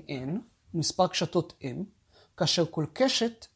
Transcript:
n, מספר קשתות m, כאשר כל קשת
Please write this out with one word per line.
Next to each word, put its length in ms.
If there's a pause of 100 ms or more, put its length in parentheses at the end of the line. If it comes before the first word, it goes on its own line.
n, 220 (440)
מספר 340
קשתות 540
m, 40 (720)
כאשר 340
כל 220
קשת 520 (100)